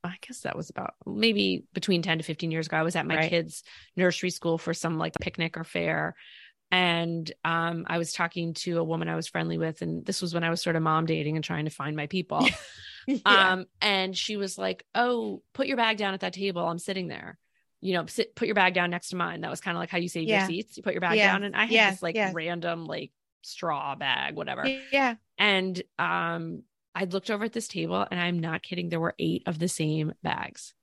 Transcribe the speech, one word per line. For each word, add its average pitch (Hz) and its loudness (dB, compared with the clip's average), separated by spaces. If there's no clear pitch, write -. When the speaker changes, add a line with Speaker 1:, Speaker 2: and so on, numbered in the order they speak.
Speaker 1:
I 175 -6
guess 247 -16
that - -6
was - -10
about - -8
maybe 202 2
between 175 2
ten 165 0
to 160 -4
fifteen 165 -4
years 160 -2
ago, 156 -2
I 160 4
was 170 0
at 156 0
my 160 2
Speaker 2:
Right. 160 2
Speaker 1:
kids' 165 0
nursery 180 2
school 165 0
for 170 -4
some, 165 -2
like, 160 -2
picnic 165 -4
or 165 -6
fair. 160 -2
And, 170 2
um, 165 0
I 170 0
was 170 -2
talking 170 -2
to 170 -2
a 165 2
woman 165 -2
I 165 -2
was 165 -4
friendly 165 -2
with, 160 -2
and 165 -4
this - -2
was 170 -4
when 170 0
I 165 2
was 170 0
sort 170 0
of 160 2
mom 160 4
dating 156 0
and 156 -2
trying 151 -2
to 151 -2
find 151 -6
my 151 -4
people. 180 0
Speaker 2:
<laughs> - -10
Yeah. 202 6
Speaker 1:
Um, 185 -2
and 190 2
she 214 -4
was 196 -4
like, 190 -2
"Oh, 226 0
put 269 0
your 269 0
bag 220 2
down 196 0
at 190 -6
that 185 -4
table. 185 -2
I'm 170 0
sitting 185 -4
there. - -10
You 185 0
know, 170 2
sit, - -2
put 233 0
your 214 0
bag 185 6
down 175 2
next 175 -6
to 185 -8
mine." 170 -4
That 165 -6
was 175 -8
kinda 170 -2
like 170 -4
how 180 -4
you 175 0
save 165 -4
Speaker 2:
Yeah. 208 4
Speaker 1:
your 190 0
seats. 180 -6
You 185 -16
put 202 0
your 175 -2
bag 175 4
Speaker 2:
Yeah. 202 8
Speaker 1:
down. 196 2
And 202 -4
I 208 2
had 226 0
Speaker 2:
Yeah. 220 8
Speaker 1:
this, 185 -6
like, 170 -2
Speaker 2:
Yeah. 202 2
Speaker 1:
random, 170 -2
like, 160 -6
straw 143 -4
bag, 139 0
whatever. 135 -2
Speaker 2:
Yeah. 262 4
Speaker 1:
And, 190 2
um, 170 -2
I 196 -2
looked 190 -2
over 208 0
at 220 -4
this 226 -4
table, 180 0
and 180 -2
I'm 175 2
not 160 -2
kidding. 175 -6
There 165 -2
were 170 0
eight 170 0
of 160 -2
the 170 0
same 156 0
bags. - -6